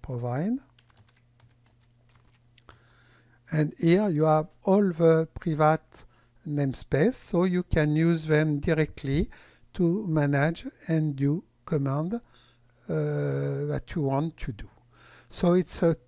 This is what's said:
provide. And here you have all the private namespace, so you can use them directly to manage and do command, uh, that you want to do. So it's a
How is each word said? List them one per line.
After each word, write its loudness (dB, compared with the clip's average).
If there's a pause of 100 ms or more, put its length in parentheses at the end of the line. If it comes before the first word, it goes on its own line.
provide. -4 (3000)
And 0
here 2
you 0
have 2 (160)
all 4
the 4 (120)
private 0 (440)
namespace, 0
so -2
you 0
can 2
use 2
them 2
directly -2 (440)
to 0
manage 0 (220)
and 0
do 0 (220)
command, -2
uh, -6 (680)
that -4 (120)
you -2
want -2
to -8
do. -12 (600)
So 0
it's 0
a 4 (120)